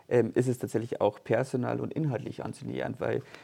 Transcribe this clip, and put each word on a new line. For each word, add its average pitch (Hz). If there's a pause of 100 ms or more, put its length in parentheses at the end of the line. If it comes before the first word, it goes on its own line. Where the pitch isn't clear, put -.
ähm, 117
ist 131
es 123
tatsächlich 113
auch -
personal 120
und 120
inhaltlich 127
anzunähern, -
weil, 117 (220)